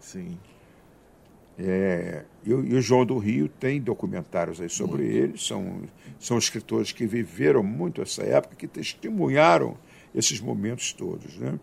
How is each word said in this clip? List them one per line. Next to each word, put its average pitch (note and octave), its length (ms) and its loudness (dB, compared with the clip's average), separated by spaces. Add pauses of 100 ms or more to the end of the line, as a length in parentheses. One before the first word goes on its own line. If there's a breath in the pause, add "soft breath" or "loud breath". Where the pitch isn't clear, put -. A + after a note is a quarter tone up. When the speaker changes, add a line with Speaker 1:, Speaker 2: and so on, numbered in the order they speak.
Speaker 1:
Sim. F2 360 -12 (1200 soft breath)
Speaker 2:
É, F2+ 640 0 (220)
e A2 80 0
o, C3 120 2
e A#2+ 100 0
o C3 80 6
João B2+ 240 6
do B2 120 0
Rio A#2+ 300 2
tem C#3 320 -2
documentários F#2 800 -4
aí E2+ 80 -6
sobre - 360 -2
Speaker 1:
Muito. G#2+ 120 2
Speaker 2:
ele, - 220 2
são, F#2 440 -6 (380 loud breath)
são - 180 0
escritores A2 540 -2
que A#2+ 140 -4
viveram A#2+ 560 2
muito C#3 400 -4
essa - 200 -6
época, A#2+ 340 2
que - 120 -14
testemunharam D3+ 1080 2 (380 soft breath)
esses - 260 0
momentos A2+ 520 -4
todos, - 460 -10
né? F2 240 -6